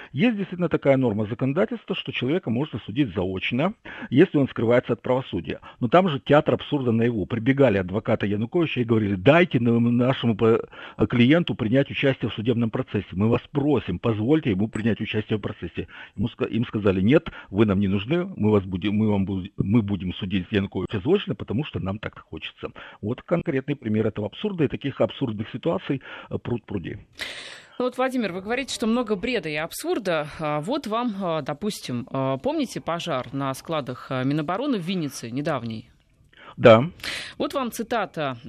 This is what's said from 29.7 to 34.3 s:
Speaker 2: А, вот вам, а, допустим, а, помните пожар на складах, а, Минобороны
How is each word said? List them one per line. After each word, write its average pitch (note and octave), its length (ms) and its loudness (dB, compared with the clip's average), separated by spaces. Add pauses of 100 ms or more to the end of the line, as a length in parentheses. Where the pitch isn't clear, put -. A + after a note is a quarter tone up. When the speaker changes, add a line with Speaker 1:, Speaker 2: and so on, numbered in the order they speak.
Speaker 2:
А, D3+ 220 -2
вот B3+ 260 -4
вам, A3+ 340 -2
а, E3 220 -2
допустим, C#3+ 680 -6
а, C3+ 260 0
помните C4 440 -2
пожар D#3+ 520 -4
на C#3 220 -2
складах, C#3 560 -6
а, C3 140 -2
Минобороны F3 540 0